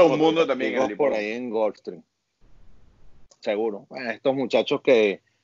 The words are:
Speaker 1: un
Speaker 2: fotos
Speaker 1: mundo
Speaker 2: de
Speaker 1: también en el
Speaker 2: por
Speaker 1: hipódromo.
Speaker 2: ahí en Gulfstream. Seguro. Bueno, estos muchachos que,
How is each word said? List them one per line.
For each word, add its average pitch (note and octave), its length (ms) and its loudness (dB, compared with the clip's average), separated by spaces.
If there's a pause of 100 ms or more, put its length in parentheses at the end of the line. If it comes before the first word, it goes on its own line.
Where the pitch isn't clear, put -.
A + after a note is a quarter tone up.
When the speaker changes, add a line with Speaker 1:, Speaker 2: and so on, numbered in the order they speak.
Speaker 1:
un D#3+ 60 8
Speaker 2:
fotos C3+ 80 2
Speaker 1:
mundo D#3+ 240 2
Speaker 2:
de D3+ 60 0
Speaker 1:
también C3 260 -2
en B2 80 -4
el - 0 -
Speaker 2:
por A#2 100 -2
Speaker 1:
hipódromo. A2+ 260 0
Speaker 2:
ahí G#2+ 140 -4
en B2 180 -8
Gulfstream. G#2+ 540 -4 (1400)
Seguro. G#2+ 500 -4
Bueno, B2 220 -10
estos C3 240 -2
muchachos B2+ 460 -2
que, G#2+ 400 2 (220)